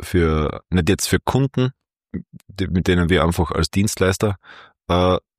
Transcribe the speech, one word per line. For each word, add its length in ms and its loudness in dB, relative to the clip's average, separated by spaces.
für, 720 -2
nicht 180 0
jetzt 200 0
für 100 2
Kunden, 540 -2
die, 220 -6
mit 180 0
denen 240 2
wir 140 4
einfach 260 0
als 200 -2
Dienstleister, 680 0
äh, 300 2